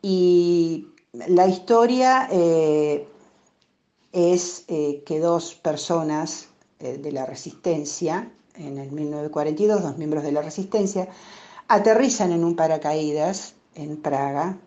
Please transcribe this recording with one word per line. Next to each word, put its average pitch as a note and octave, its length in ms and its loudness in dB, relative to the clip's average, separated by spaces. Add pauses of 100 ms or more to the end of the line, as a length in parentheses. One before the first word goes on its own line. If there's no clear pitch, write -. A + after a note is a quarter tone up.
Y F3 880 2 (240)
la F3+ 340 4
historia, B3+ 840 4
eh, D#3 760 2 (1040)
es, F3+ 560 0
eh, D3 380 -2
que D#3 140 -4
dos E3 360 0
personas, D#3 960 -4 (300)
eh, C3 180 -10
de C#3+ 160 -8
la C3 120 -4
resistencia, D#3+ 1040 -6 (240)
en C#3 240 -12
el C3+ 120 -12
mil D3 200 -6
novecientos D3+ 200 -8
cuarenta D#3 320 -2
y G#3 40 4
dos, G#3 160 2
dos C#3+ 140 -6
miembros D#3 260 -4
de C#3+ 100 -4
la D3+ 80 0
resistencia, F#3+ 680 -4 (600)
aterrizan A3 640 4
en E3+ 120 2
un E3+ 120 0
paracaídas D#3 960 -2 (220)
en D3+ 220 -10
Praga C#3+ 680 -2